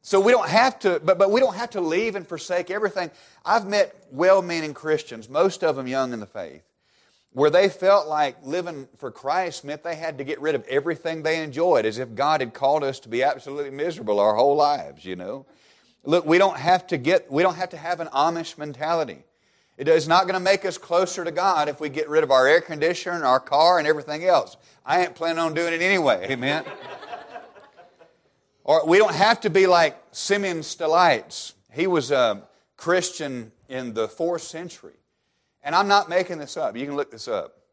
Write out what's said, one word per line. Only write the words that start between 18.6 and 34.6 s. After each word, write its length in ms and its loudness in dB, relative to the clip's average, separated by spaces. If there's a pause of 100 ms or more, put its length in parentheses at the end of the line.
It 120 -4
is 200 4
not 180 4
gonna 140 -2
make 240 2
us 140 -6
closer 460 -2
to 80 -6
God 360 0
if 120 -8
we 100 -6
get 180 -6
rid 140 2
of 80 0
our 160 6
air 140 6
conditioner 560 -4
and 80 -6
our 160 4
car 380 4
and 80 0
everything 380 -2
else. 320 2 (300)
I 160 2
ain't 140 -4
planning 240 -2
on 140 0
doing 200 -2
it 80 -2
anyway, 440 2
<laughs> 40 -6
amen? 340 -2 (2000)
Or 220 2
we 120 6
don't 160 4
have 260 4
to 100 -2
be 160 4
like 300 4 (160)
Simeon 500 -4
Stylites. 920 0 (180)
He 140 -2
was 240 0
a 360 0 (300)
Christian 760 -4 (160)
in 280 -10
the 140 -2
fourth 340 -4
century. 500 -16 (680)